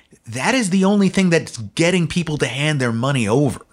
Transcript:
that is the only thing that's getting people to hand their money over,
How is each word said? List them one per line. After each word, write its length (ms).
that 300
is 160
the 140
only 240
thing 200
that's 280
getting 500
people 320
to 80
hand 340
their 100
money 360
over, 460